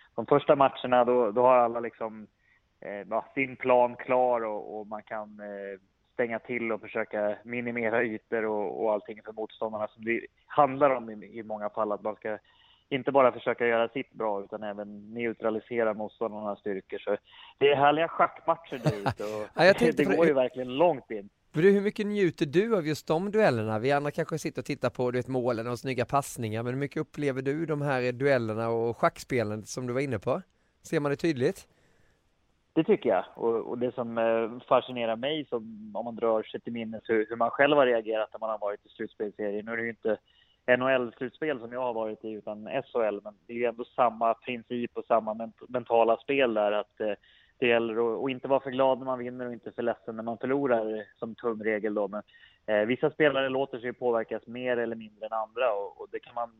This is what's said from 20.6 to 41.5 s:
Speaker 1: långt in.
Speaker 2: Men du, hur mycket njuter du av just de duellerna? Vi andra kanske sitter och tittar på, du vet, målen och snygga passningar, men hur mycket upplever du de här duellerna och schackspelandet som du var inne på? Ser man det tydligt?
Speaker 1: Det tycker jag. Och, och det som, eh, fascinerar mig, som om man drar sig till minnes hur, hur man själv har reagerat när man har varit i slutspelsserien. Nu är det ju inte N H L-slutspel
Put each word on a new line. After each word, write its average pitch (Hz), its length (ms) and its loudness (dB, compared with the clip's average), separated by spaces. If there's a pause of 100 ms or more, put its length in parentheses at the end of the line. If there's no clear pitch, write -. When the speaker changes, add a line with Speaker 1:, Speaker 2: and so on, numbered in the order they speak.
Speaker 1:
långt 151 340 2
in. 101 180 -8 (240)
Speaker 2:
Men 151 100 0
du, 196 80 8
hur 202 100 6
mycket 202 260 -2
njuter 196 400 0
du 202 300 2
av 160 100 0
just 151 220 -4
de 180 220 0
duellerna? 120 480 2
Vi 127 140 0
andra 147 180 0
kanske 160 280 -4
sitter 147 220 -6
och - 60 -8
tittar 127 240 -2
på, 123 200 -2
du 123 80 0
vet, 123 100 -4
målen 123 380 0
och 120 120 -4
snygga 123 260 -2
passningar, 117 580 -2
men 123 100 -4
hur 131 80 -4
mycket 143 200 -4
upplever 139 420 -2
du 147 240 -2
de 151 160 -2
här 127 300 0
duellerna 117 560 2
och 117 280 0
schackspelandet 107 720 -2
som 127 180 -8
du 120 60 -4
var 127 80 0
inne 135 180 -2
på? 139 240 -2 (400)
Ser 160 180 -2
man 143 100 0
det 139 60 0
tydligt? 156 520 -2 (1040)
Speaker 1:
Det 160 120 0
tycker 185 260 2
jag. 90 140 2 (100)
Och, 113 200 -2
och 117 240 -6
det 123 160 -2
som, 117 240 -6
eh, 113 500 0
fascinerar 120 480 0
mig, 139 340 -4
som 110 460 -8
om 113 80 -6
man 117 120 -8
drar 110 260 2
sig - 180 -10
till 117 120 -10
minnes 113 360 -8
hur, 110 200 2
hur 117 80 -6
man 117 140 0
själv 143 260 4
har 139 100 8
reagerat 110 460 0
när 107 80 -14
man 110 100 -4
har 107 80 -4
varit 104 280 -6
i - 20 -20
slutspelsserien. 104 760 -6
Nu 113 80 -10
är 117 40 -6
det 113 60 -4
ju 117 60 -4
inte 110 300 -2 (480)
N 123 140 4
H 127 80 2
L-slutspel 127 720 -2